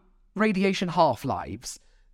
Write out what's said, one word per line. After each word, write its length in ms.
radiation 540
half-lives, 880